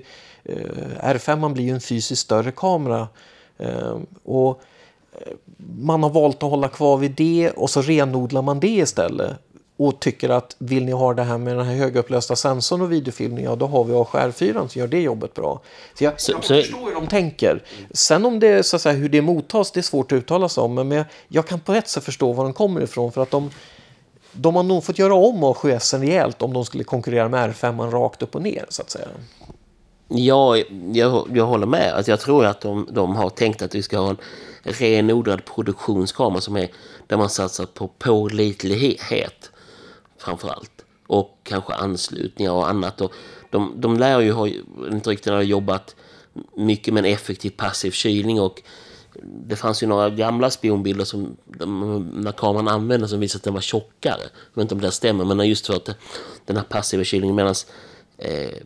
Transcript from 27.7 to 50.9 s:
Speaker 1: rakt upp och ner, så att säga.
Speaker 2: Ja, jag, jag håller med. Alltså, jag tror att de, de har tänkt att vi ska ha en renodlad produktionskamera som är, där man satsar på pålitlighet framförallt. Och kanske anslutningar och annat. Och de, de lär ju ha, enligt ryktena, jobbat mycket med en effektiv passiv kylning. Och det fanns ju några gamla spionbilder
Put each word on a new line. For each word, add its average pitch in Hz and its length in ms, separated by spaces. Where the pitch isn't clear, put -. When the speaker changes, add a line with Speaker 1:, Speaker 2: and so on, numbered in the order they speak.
Speaker 1:
rakt 120 300
upp - 140
och 143 60
ner, 202 280
så - 120
att - 80
säga. - 180
Speaker 2:
Ja, 127 500
jag, 117 400
jag 113 120
håller 110 220
med. 131 260
Alltså, 110 180
jag 107 80
tror 131 260
att 101 160
de, 104 300
de 95 240
har 104 140
tänkt 110 320
att 92 140
vi 101 80
ska - 140
ha 98 120
en 98 80
renodlad 110 840
produktionskamera 98 960
som 101 160
är, 90 120
där 104 100
man 104 120
satsar 92 360
på - 220
pålitlighet 107 1600
framförallt. - 520
Och 98 360
kanske - 300
anslutningar 92 760
och 87 180
annat. 98 320
Och 92 100
de, 101 280
de 117 200
lär 131 220
ju 110 120
ha, 110 160
enligt 107 200
ryktena, 101 340
jobbat 98 540
mycket 107 380
med 104 120
en 101 80
effektiv 104 360
passiv 98 420
kylning. 107 500
Och 95 200
det 62 320
fanns 110 280
ju 113 40
några 104 220
gamla 117 400
spionbilder 101 560